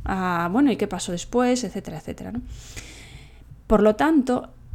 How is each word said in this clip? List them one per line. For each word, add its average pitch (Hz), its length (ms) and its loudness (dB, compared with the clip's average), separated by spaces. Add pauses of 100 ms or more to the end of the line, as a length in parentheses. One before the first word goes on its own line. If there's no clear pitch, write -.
a, 180 480 -2
bueno, 269 180 6
¿y 202 60 2
qué 202 120 -2
pasó 180 260 -6
después?, 247 500 0
etcétera, 180 340 -8
etcétera, - 360 -12
¿no? 247 80 -6 (1300)
Por 208 140 6
lo 214 140 6
tanto, 262 540 2 (260)